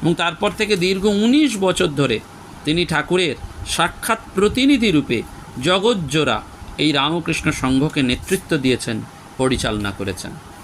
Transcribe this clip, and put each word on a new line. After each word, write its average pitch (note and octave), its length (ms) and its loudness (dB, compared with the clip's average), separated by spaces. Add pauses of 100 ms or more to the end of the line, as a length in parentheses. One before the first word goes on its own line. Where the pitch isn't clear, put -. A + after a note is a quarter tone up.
এবং D#3+ 120 2
তারপর E3+ 380 0
থেকে G#3 240 0
দীর্ঘ F#3 300 2
উনিশ A#3 520 4
বছর F#3 300 2
ধরে C#3 300 2 (480)
তিনি D#3+ 200 2
ঠাকুরের E3 500 0 (320)
সাক্ষাৎ - 540 -2 (140)
প্রতিনিধি A3+ 560 4
রূপে C3+ 260 2 (460)
জগৎজোড়া D#3+ 760 2 (400)
এই D3+ 140 2
রামকৃষ্ণ D#3 600 -2
সংঘকে C3+ 520 0
নেতৃত্ব D#3 540 -2
দিয়েছেন, B2+ 400 0 (400)
পরিচালনা A#2 540 0
করেছেন। F#2+ 400 -6 (320)